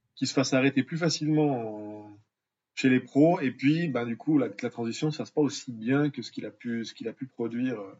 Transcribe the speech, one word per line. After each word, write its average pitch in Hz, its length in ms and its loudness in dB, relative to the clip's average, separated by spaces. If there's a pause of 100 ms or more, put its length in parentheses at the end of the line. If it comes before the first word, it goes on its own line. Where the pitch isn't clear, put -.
(160)
qu'il 131 120 -2
se - 60 -4
fasse 135 200 0
arrêter 135 280 4
plus 165 160 -4
facilement 135 1120 0
en, 104 100 -20 (560)
chez - 160 2
les 127 100 6
pros. 160 400 4
Et 131 120 -2
puis, 156 360 2
ben, 120 180 -2
du 117 120 -6
coup, 151 220 2
la, 117 100 0 (120)
la 120 100 -2
transition 117 360 -4
ne 151 40 0
se 151 80 -6
passe 113 120 -10
pas 151 100 0
aussi 131 300 -2
bien 131 380 0
que 127 140 -8
ce - 80 -14
qu'il 113 160 -10
a 107 40 -12
pu, 117 340 -6
ce - 100 -12
qu'il - 120 -10
a 110 60 -6
pu 131 140 -10
produire, 120 520 -4 (200)